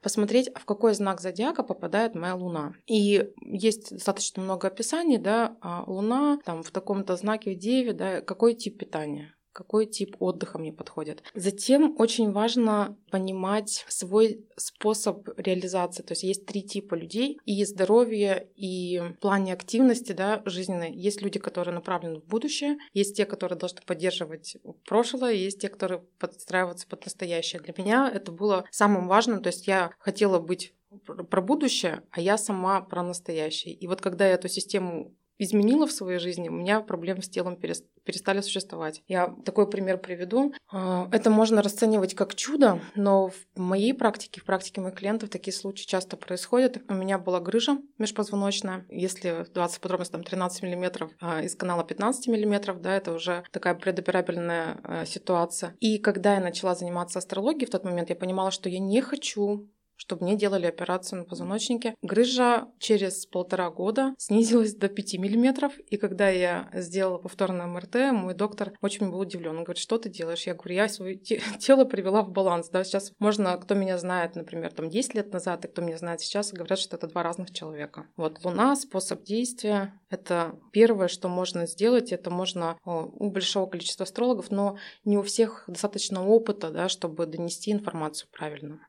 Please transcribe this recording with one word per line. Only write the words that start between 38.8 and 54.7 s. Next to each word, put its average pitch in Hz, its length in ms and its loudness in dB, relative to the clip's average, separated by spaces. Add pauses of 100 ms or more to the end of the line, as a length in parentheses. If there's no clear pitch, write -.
Я 180 260 0 (100)
такой 202 240 4
пример 190 300 0
приведу. 190 560 0 (160)
А, 185 400 -2
это 220 200 4
можно 220 320 6
расценивать 208 520 2
как - 220 -2
чудо, 254 440 6 (140)
но 196 340 4
в - 300 -14
моей 190 340 2
практике, 226 480 -2
в - 40 -20
практике 190 360 -4
моих 185 140 -6
клиентов 214 360 -4
такие 190 220 -6
случаи 196 320 -8
часто 185 320 -4
происходят. 240 600 0 (100)
У 202 60 -2
меня 190 240 0
была 180 220 0
грыжа 233 380 2 (200)
межпозвоночная, 202 920 -2
если 175 600 -4
вдаваться 175 300 -2
в - 20 -14
подробности, 180 320 -4
там 175 100 -6
тринадцать 180 400 -4
миллиметров, 180 480 -4 (100)
а, 170 220 -4
из 180 140 -6
канала 175 260 -2
пятнадцати 220 480 -2
миллиметров, 202 500 2
да, 185 140 0
это 190 180 -2
уже 170 380 -2
такая - 240 0
предоперабельная, 175 1080 -2